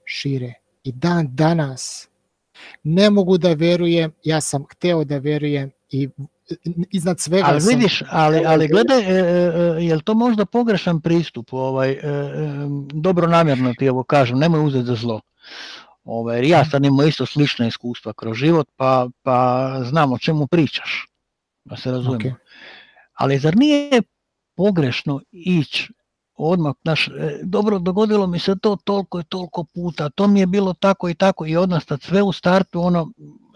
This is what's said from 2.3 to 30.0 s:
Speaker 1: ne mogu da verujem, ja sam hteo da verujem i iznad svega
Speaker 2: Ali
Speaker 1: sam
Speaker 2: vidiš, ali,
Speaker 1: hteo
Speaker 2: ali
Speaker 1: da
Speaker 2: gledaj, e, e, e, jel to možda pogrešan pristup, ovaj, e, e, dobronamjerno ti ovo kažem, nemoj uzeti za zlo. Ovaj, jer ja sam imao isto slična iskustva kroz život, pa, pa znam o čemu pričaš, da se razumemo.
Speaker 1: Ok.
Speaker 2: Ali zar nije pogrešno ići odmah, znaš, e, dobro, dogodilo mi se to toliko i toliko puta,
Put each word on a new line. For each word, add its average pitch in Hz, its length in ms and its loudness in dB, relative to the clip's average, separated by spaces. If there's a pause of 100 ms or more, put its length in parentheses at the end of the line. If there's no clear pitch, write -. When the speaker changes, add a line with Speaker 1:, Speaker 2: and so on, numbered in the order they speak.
Speaker 1:
ne 185 260 4
mogu 190 280 4
da 175 160 2
verujem, 170 580 2 (120)
ja 156 180 0
sam 143 240 -6
hteo 170 380 -2
da 143 140 -4
verujem 143 540 -2 (180)
i 135 200 -4 (800)
iznad 175 280 -2
svega 175 280 0
Speaker 2:
Ali 147 140 4
Speaker 1:
sam 185 80 4
Speaker 2:
vidiš, 247 400 2
ali, 156 280 2
Speaker 1:
hteo 165 140 2
Speaker 2:
ali 156 160 4
Speaker 1:
da 147 60 0
Speaker 2:
gledaj, 247 260 4
e, 190 200 0
e, 175 580 2
e, 170 80 -2
jel 160 160 0
to 220 120 -2
možda 220 320 2
pogrešan 190 560 0
pristup, 165 520 -2
ovaj, 131 380 0
e, 135 40 -2
e, - 40 -14 (960)
dobronamjerno 165 800 2
ti 135 160 0
ovo 127 140 -2
kažem, 127 360 2
nemoj 156 260 2
uzeti 135 200 0
za 123 100 -2
zlo. 113 260 -6 (800)
Ovaj, 117 340 -6
jer 120 80 0
ja 151 200 4
sam 143 200 0
imao 139 200 4
isto 147 200 0
slična 131 420 0
iskustva 117 460 -10
kroz 113 240 -8
život, 151 380 2
pa, 131 340 2 (120)
pa 127 160 0 (460)
znam 139 300 2
o 120 40 -2
čemu 151 300 0
pričaš, - 600 -2 (580)
da 110 120 -14
se 127 140 -6
razumemo. 123 380 -2
Speaker 1:
Ok. 127 80 -8 (760)
Speaker 2:
Ali 135 260 0
zar 156 180 2
nije 285 440 2 (540)
pogrešno 156 680 0 (100)
ići 175 640 -2 (420)
odmah, 156 460 0
znaš, 160 280 -2
e, 143 340 -8
dobro, 202 360 -2
dogodilo 202 480 0
mi 175 120 -4
se 196 180 0
to 208 180 0
toliko 196 440 -4
i 170 40 -8
toliko 180 420 -8
puta, 170 440 -6